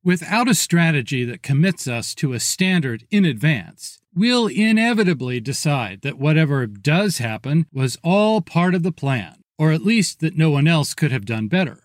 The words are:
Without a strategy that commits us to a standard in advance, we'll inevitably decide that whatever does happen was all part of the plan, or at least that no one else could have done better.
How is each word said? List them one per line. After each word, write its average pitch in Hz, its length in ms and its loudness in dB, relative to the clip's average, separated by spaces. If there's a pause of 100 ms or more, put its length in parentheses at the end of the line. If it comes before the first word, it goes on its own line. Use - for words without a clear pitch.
Without 185 460 0
a 220 80 4
strategy 147 680 0
that 117 180 -10
commits 156 420 0
us 117 300 -6
to 139 160 -2
a 120 80 -4
standard 165 720 -2
in 202 140 4
advance, 120 760 -2 (160)
we'll 233 320 2
inevitably 190 920 0
decide 123 640 -4
that 135 140 -8
whatever 143 500 2
does 156 500 -2
happen 131 560 -2
was 131 280 -2
all 208 380 2
part 175 340 0
of 175 100 0
the 180 100 -2
plan, 113 420 -4 (220)
or 156 160 4
at 160 100 -2
least 214 380 0
that 156 160 -2
no 156 120 4
one 147 200 2
else 156 240 0
could 147 180 0
have 107 140 -4
done 110 240 -4
better. 175 360 -2